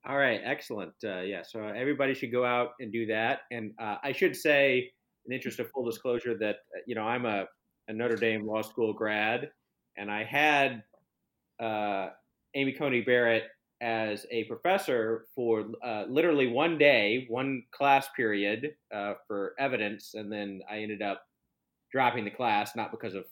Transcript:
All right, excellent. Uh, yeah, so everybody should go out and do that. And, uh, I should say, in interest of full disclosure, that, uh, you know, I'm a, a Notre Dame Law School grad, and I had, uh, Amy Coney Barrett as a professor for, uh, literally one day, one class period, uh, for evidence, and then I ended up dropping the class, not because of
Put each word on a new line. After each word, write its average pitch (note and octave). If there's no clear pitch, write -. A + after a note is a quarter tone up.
All C#3
right, B2+
excellent. A2
Uh, F#2
yeah, F#2+
so G#2+
everybody C3
should B2+
go B2
out B2
and A2
do A2+
that. A2+
And, A2
uh, G#2+
I C#3
should E3
say, C#3
in A#2+
interest B2+
of A2+
full B2+
disclosure, A#2+
that, G#2
uh, F#2+
you A#2
know, A2
I'm B2
a, G2+
a A2
Notre A#2
Dame A2
Law A2
School A2
grad, G#2+
and G#2
I G#2+
had, C#3
uh, G#2
Amy C3+
Coney C3
Barrett A#2
as A2
a A2+
professor A#2+
for, A2+
uh, G#2+
literally C#3+
one D3+
day, B2+
one B2+
class C#3
period, A2
uh, G#2
for G2+
evidence, A2
and G#2+
then G2+
I G#2+
ended G#2+
up G2+
dropping B2
the G2+
class, G#2+
not G#2+
because A2
of F#2+